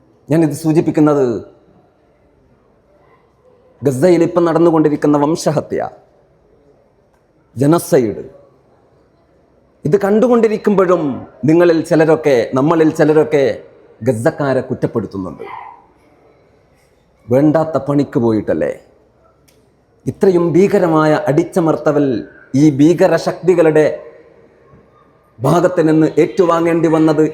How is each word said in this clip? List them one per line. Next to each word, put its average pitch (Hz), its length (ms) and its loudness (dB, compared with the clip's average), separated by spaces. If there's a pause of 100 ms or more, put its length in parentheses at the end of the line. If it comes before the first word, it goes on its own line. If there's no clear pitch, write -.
(300)
ഞാനിത് 147 340 0
സൂചിപ്പിക്കുന്നത് 156 640 0 (2500)
ഗസയിൽ 170 420 2
ഇപ്പം 175 200 -2
നടന്നുകൊണ്ടിരിക്കുന്ന 156 760 2
വംശഹത്യ, 143 640 -4 (1700)
ജനസൈഡ്, 127 720 0 (1600)
ഇത് 156 200 0
കണ്ടുകൊണ്ടിരിക്കുമ്പോഴും 208 1000 0 (460)
നിങ്ങളിൽ 170 280 4 (140)
ചിലരൊക്കെ, 156 460 2 (200)
നമ്മളിൽ 160 320 2 (100)
ചിലരൊക്കെ 151 460 2 (640)
ഗസക്കാരെ 131 640 -2
കുറ്റപ്പെടുത്തുന്നുണ്ട്. 98 760 -8 (1800)
വേണ്ടാത്ത 151 580 0
പണിക്ക് 143 380 -2
പോയിട്ടല്ലേ? 92 460 -2 (1400)
ഇത്രയും 180 320 0 (120)
ഭീകരമായ 170 580 2 (160)
അടിച്ചമർത്തവൽ 151 760 0 (560)
ഈ - 20 6 (160)
ഭീകരശക്തികളുടെ 165 1040 2 (1500)
ഭാഗത്ത് 165 480 0
നിന്ന് 156 200 2 (160)
ഏറ്റുവാങ്ങേണ്ടി 165 680 0
വന്നത് 156 300 2 (100)